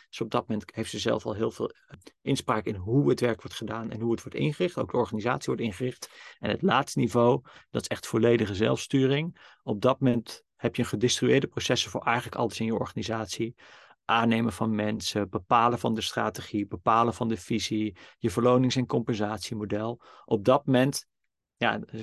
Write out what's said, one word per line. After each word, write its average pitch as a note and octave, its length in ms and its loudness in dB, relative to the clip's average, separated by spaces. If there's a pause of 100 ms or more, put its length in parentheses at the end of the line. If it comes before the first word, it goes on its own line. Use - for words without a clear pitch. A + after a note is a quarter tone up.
Dus - 120 -8
op A2+ 100 -6
dat A#2+ 180 -2
moment G#2+ 260 -6
heeft A2+ 160 -6
ze A2 80 -8
zelf A#2 280 0
al A2+ 80 -4
heel A2+ 160 -2
veel, - 200 -6
eh, - 260 -20 (240)
inspraak B2+ 460 -2
in A2 80 -4
hoe A#2 340 2
het C3 120 2
werk A#2+ 220 0
wordt - 140 -14
gedaan A2+ 340 -8
en A2+ 100 -10
hoe A#2 120 0
het A2 100 -2
wordt - 160 -10
ingericht. D3+ 400 -2
Ook A2+ 120 -2
de - 60 -2
organisatie A#2 500 -2
wordt B2 160 -2
ingericht. A#2 480 -6 (280)
En A2 120 -4
het - 120 -2
laatste C#3+ 360 2
niveau, B2 440 4 (280)
dat A#2+ 120 -4
is - 60 -8
echt - 180 -6
volledige A#2 480 4
zelfsturing. C3 840 0 (240)
Op G#2 180 -4
dat B2+ 200 4
moment A#2+ 420 0 (140)
heb - 200 -2
je B2 60 2
een A#2 60 -4
gedistribueerde B2 580 2
processen - 440 -2
voor - 120 -6
eigenlijk A#2+ 340 -2
alles A#2 240 -2
in A2+ 60 -2
je A2+ 80 -2
organisatie. A2+ 800 -6 (500)
Aannemen A#2 480 2
van A2 220 -2
mensen, G#2+ 540 -2
bepalen A#2 500 2
van A#2 160 0
de A2 60 -2
strategie, G#2+ 680 -4
bepalen A2+ 480 2
van A#2+ 140 -4
de A2+ 80 -2
visie, G#2+ 600 -4 (220)
je A#2 120 -2
verlonings- B2 460 4
en B2+ 100 0
compensatiemodel. G#2+ 1120 -4 (240)
Op G#2 200 0
dat B2+ 220 6
moment, C3 400 2 (500)
ja, A2 240 0 (220)